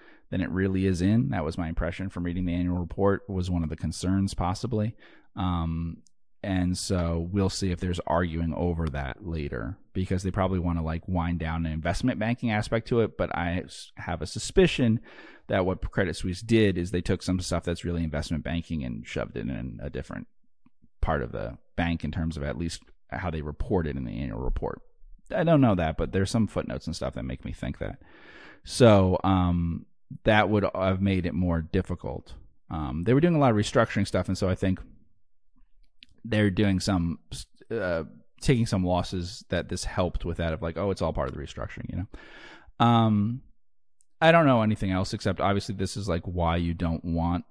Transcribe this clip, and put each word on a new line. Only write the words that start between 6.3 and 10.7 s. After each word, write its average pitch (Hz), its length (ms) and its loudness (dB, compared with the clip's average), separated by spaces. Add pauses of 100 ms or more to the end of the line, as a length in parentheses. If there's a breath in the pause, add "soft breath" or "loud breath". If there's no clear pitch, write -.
and 92 340 0
so 85 560 0
we'll 98 160 4
see 95 220 -2
if 87 100 -2
there's 87 260 -2
arguing 82 460 0
over 82 360 0
that 69 380 -6
later, 69 520 -6 (140)
because 92 320 -2
they 95 60 0
probably 92 280 0
wanna, 85 240 0